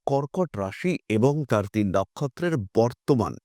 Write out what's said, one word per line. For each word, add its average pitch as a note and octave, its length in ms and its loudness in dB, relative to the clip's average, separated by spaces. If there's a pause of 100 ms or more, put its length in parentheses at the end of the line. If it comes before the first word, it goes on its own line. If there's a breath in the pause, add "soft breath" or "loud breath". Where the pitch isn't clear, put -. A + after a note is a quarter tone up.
(120)
কর্কট D3 380 -2 (140)
রাশি B2+ 300 -4 (240)
এবং C3 160 4 (180)
তার G#2 220 0
তিন G#2 140 2 (100)
নক্ষত্রের D3 580 -4 (240)
বর্তমান A2+ 540 2 (120)